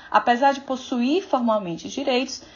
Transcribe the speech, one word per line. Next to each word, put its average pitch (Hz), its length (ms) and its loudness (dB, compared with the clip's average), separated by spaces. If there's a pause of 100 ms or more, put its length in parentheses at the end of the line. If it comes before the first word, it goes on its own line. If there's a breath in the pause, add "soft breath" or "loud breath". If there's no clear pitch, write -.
apesar 247 440 4
de 269 80 -4
possuir 262 640 -2
formalmente 214 640 -2
direitos, 262 540 -4 (140)